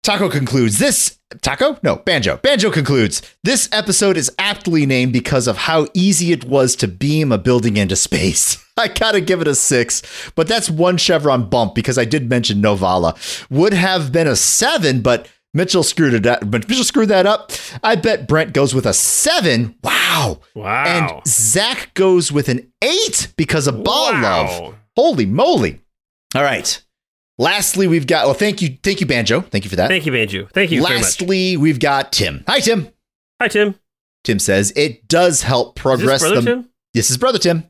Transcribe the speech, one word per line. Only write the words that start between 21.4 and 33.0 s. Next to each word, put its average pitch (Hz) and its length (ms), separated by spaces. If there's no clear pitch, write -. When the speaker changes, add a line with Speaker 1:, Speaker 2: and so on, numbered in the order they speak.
Speaker 1:
goes 180 380
with 143 160
an 127 240
eight 370 540
because 147 320
of 113 160
Ball 214 300
Speaker 2:
Wow. 208 80
Speaker 1:
love. - 120
Holy 226 300
moly. 139 540
All 135 80
right. - 400
Lastly, 185 500
we've 165 180
got, 143 200
well, 135 80
thank 208 280
you, 135 200
thank 196 180
you, 165 60
Banjo. 120 340
Thank 101 240
you 98 60
for 95 60
that. 90 120
Speaker 2:
Thank 160 180
you, 139 60
Banjo. 98 400
Thank 185 180
you 160 120
very 175 140
much. 117 60
Speaker 1:
Lastly, 185 540
we've 147 240
got 139 320
Tim. 76 340
Hi, 269 140
Tim. 220 280